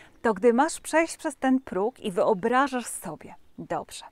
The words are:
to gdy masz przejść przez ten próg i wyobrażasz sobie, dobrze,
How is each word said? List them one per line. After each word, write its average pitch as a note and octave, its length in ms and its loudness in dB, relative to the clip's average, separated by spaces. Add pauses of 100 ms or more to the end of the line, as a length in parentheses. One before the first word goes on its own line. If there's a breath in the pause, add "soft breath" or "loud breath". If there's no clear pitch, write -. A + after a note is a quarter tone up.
(220 loud breath)
to A3+ 120 2
gdy A3 200 4
masz C#4+ 260 2
przejść D#4+ 380 0
przez D#4 180 -6
ten C4 240 2
próg G3+ 400 -4
i G#3+ 120 -6
wyobrażasz A#3 720 0
sobie, - 500 -12 (220)
dobrze, - 540 -8